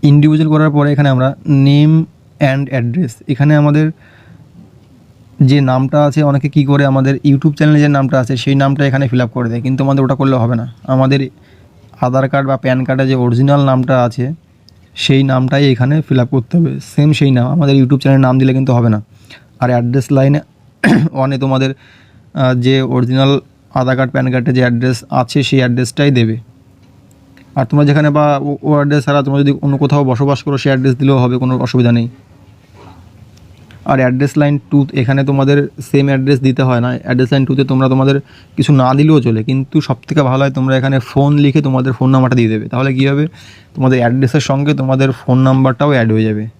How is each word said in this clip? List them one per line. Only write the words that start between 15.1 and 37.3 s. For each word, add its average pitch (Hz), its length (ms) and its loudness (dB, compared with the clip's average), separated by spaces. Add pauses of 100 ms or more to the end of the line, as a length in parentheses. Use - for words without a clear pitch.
নামটাই 135 500 0
এখানে 131 360 0
ফিল 127 120 0
আপ 123 80 -2
করতে 135 300 -2
হবে, 135 220 -2 (140)
সেম 151 180 2
সেই 139 180 2
নাম। 123 160 0
আমাদের 139 280 0
YouTube 131 260 2
চ্যানেলের 135 200 2
নাম 131 180 2
দিলে 131 160 2
কিন্তু 131 180 0
হবে 117 160 2
না। 107 140 0 (580)
আর 123 100 0
অ্যাড্রেস 123 420 -2
লাইনে 139 280 2 (420)
<clears throat> - 300 2
ওয়ানে 135 260 -4
তোমাদের, 135 320 -2 (640)
আহ, 127 200 0
যে 131 280 0
অরিজিনাল 131 580 0 (340)
আধার 131 220 0
কার্ড, 131 160 -2
প্যান 131 200 -2
কার্ডে 123 200 -2
যে 127 80 0
অ্যাড্রেস 123 500 -2
আছে 131 320 -2
সেই 135 160 0
অ্যাড্রেসটাই 127 520 0
দেবে। 113 260 0 (1160)
আর 135 100 -2
তোমরা 147 200 0
যেখানে 147 260 2
বা 147 280 0
ও, 143 240 -6
ও 151 120 0
অ্যাড্রেস 147 300 0
ছাড়া 143 180 0
তোমরা 139 180 0
যদি 143 220 0
অন্য 139 160 -2
কোথাও 143 260 2
বসবাস 131 380 -2
করো 139 160 -4
সেই 139 120 -2
অ্যাড্রেস 131 260 0
দিলেও 135 220 2
হবে, 123 200 0
কোনো 127 200 -2
অসুবিধা 123 340 0
নেই। 117 160 0 (1800)
আর 131 140 0
অ্যাড্রেস 131 400 0
লাইন 147 200 0 (120)
টু 143 220 2
এখানে 135 320 0
তোমাদের 139 440 0 (220)
সেম 139 160 2
অ্যাড্রেস 135 340 0
দিতে 131 220 0
হয় 127 180 0
না। 123 220 -4
অ্যাড্রেস 127 300 -2